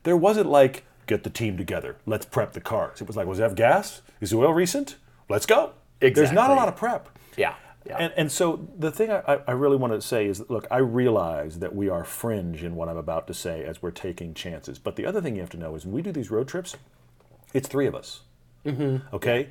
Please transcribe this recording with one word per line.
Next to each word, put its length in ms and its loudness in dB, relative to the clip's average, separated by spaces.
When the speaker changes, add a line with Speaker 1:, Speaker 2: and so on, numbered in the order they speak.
Speaker 1:
There 140 4
wasn't 320 4
like, 340 6
"Get 160 0
the 60 -4
team 280 -2
together, 380 -6
let's 200 -4
prep 260 -2
the 100 -10
cars." 380 -4
It 80 -12
was 80 -10
like, 120 -4
"Does 120 -4
it 40 4
have 120 2
gas? 460 4
Is 120 -4
the 60 2
oil 140 6
recent? 460 0
Let's 160 0
go." 260 4
There's 160 2
not 100 8
a 40 4
Speaker 2:
Exactly. 260 6
Speaker 1:
lot 100 4
of 80 -2
prep. 340 -4
Speaker 2:
Yeah, 200 -2
yeah. 100 -8
Speaker 1:
And, 180 -2
and 160 0
so 360 0
the 140 -2
thing 200 0
I, 160 0
I, 200 4
I 60 -2
really 240 4
want 160 2
to 80 -2
say 260 0
is, 240 -4
look, 180 -4
I 80 0
realize 840 2
that 160 -6
we 140 0
are 140 -2
fringe 600 -6
in 120 -6
what 140 -6
I'm 80 -6
about 300 -4
to 60 -8
say 320 -8
as 160 -10
we're 100 -6
taking 440 -10
chances. 420 -12
But 200 -8
the 100 -4
other 120 -2
thing 160 -6
you 60 -6
have 100 -10
to 60 -16
know 180 -10
is 100 -14
when 100 -8
we 80 -4
do 80 -6
these 180 -6
road 180 0
trips, 300 -10
it's 140 -2
three 200 0
of 80 -4
us. 260 -14
Speaker 2:
Mm-hmm. 500 -4
Speaker 1:
Okay? 240 2